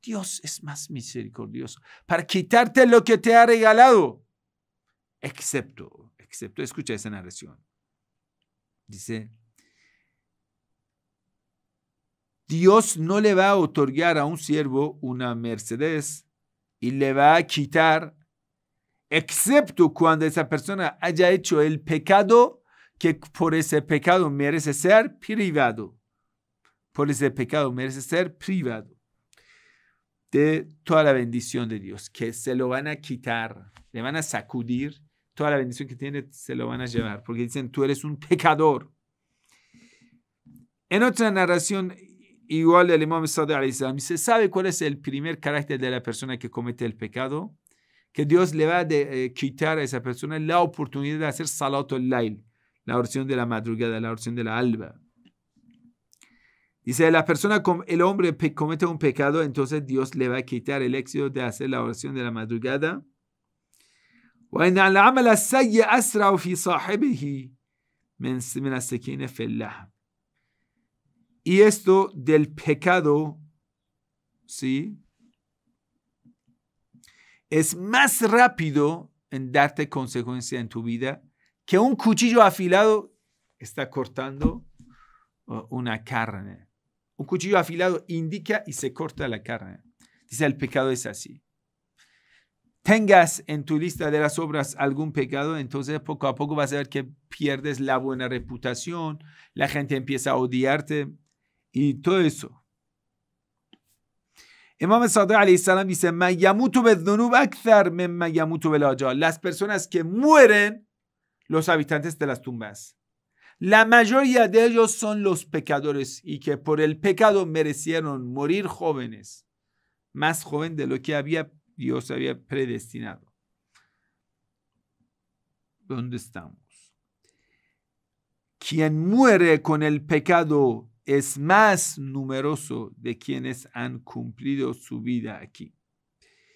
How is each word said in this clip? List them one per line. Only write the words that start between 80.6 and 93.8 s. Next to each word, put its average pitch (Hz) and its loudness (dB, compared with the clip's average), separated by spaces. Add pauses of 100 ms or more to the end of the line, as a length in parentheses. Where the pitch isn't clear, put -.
en 113 -10
tu 113 -10
vida 117 -6 (420)
que 185 2
un 240 2
cuchillo 226 4
afilado 196 4 (460)
está 131 -10
cortando, 135 -6 (800)
uh, 110 -12
una 120 -8
carne. 101 -10 (480)
Un 139 -12
cuchillo 185 0
afilado 170 -2
indica 170 -6
y 156 -14
se 127 -8
corta 156 -10
la 110 -8
carne. 101 -14 (460)
Dice, 127 -4
el 143 0
pecado 139 -2
es 123 -6
así. - -16 (1400)
Tengas 196 4
en 151 -6
tu 151 -2
lista 160 -4